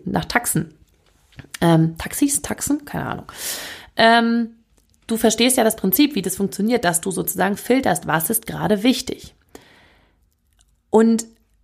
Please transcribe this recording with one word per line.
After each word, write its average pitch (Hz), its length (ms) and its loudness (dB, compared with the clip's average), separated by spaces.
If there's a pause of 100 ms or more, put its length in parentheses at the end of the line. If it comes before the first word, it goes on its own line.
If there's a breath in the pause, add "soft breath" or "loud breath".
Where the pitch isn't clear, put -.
nach 196 200 -2
Taxen. - 480 -4 (840)
Ähm, 165 380 4
Taxis, - 440 -2
Taxen? - 440 -6
Keine - 200 -8
Ahnung. - 200 -8 (720 loud breath)
Ähm, 233 580 4 (520)
du 226 100 -2
verstehst 233 400 4
ja 220 80 4
das 220 100 2
Prinzip, 277 400 2
wie 196 60 0
das 185 160 -6
funktioniert, 208 480 -2
dass 170 160 0
du 190 100 -4
sozusagen 185 460 -2
filterst, 240 500 0
was 156 220 -2
ist - 180 -4
gerade 190 340 -2
wichtig. - 540 -2 (1500 soft breath)
Und 226 360 4 (380)